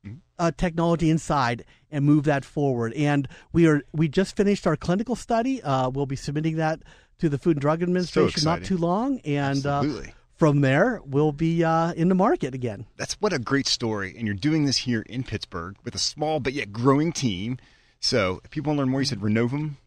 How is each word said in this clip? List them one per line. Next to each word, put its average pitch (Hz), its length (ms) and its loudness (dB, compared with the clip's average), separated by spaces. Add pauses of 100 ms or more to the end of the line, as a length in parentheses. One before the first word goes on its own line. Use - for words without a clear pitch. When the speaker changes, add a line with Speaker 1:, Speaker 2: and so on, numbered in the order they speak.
Speaker 1:
Mm-hmm. 110 120 -14 (220)
Speaker 2:
uh, 170 180 0
technology 165 520 2
inside 135 540 0 (260)
and 143 140 -2
move 147 220 4
that 139 180 2
forward? 123 500 -2
And 143 320 0 (280)
we 170 140 6
are, 147 160 4 (100)
we 156 160 2
just 185 260 0
finished 202 320 2
our 156 80 4
clinical 208 400 -2
study. 233 480 -2
Uh, 131 260 0
we'll 139 180 -2
be 135 100 -6
submitting 156 400 -4
that 160 240 -2 (380)
to 165 100 2
the 139 80 0
Food 170 200 2
and 131 40 -2
Drug 156 180 2
Speaker 1:
So 175 40 -2
Speaker 2:
Administration 175 600 0
not 165 160 2
Speaker 1:
exciting. 185 180 -2
Speaker 2:
too 165 40 -2
long, 220 420 0
and, 139 420 -2
uh, 143 120 0
Speaker 1:
Absolutely. 143 360 -4 (200)
Speaker 2:
from 147 280 4
there, 170 440 2
we'll 147 260 0
be, 165 320 0
uh, 165 300 2
in 165 160 2
the 190 60 4
market 185 400 2
again. 117 320 -8 (100)
Speaker 1:
That's - 240 -8
what 208 100 0
a 165 60 -2
great 131 300 0
story. 104 500 -2
And 117 80 -6
you're 104 80 -2
doing 147 320 0
this 131 120 0
here 117 300 -2
in 113 160 -6
Pittsburgh 95 600 -10
with 120 100 -10
a - 60 -8
small 151 400 -4
but 131 140 -4
yet 107 200 -8
growing 139 400 2
team. 113 460 -4 (400)
So 95 440 0
if - 60 -20
people 151 220 -4
wanna 147 80 0
learn 131 100 0
more, 135 120 0
you 127 40 0
said 120 160 -4
renovum 120 540 0 (120)